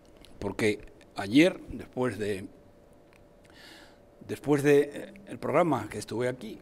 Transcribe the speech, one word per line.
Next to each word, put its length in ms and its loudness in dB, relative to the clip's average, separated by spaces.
porque 520 -2
ayer, 440 4
después 480 -4
de, 300 -4
después 360 0
de, 160 6
eh, 200 -14
el 100 -12
programa 520 0
que 100 -10
estuve 280 -4
aquí, 340 -10